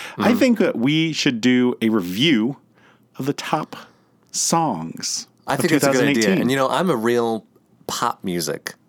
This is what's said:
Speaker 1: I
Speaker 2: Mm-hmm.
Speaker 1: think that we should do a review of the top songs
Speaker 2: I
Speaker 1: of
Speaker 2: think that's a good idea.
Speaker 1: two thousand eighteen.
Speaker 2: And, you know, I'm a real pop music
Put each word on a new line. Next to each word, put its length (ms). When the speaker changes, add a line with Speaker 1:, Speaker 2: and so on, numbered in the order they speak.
Speaker 1:
I 120
Speaker 2:
Mm-hmm. 100
Speaker 1:
think 200
that 160
we 380
should 260
do 420
a 80
review 680
of 80
the 60
top 420
songs 960
Speaker 2:
I 60
Speaker 1:
of 80
Speaker 2:
think 100
that's 140
a 60
good 120
idea. 120
Speaker 1:
two 60
thousand 100
eighteen. 100
Speaker 2:
And, 100
you 60
know, 120
I'm 200
a 60
real 500
pop 360
music 500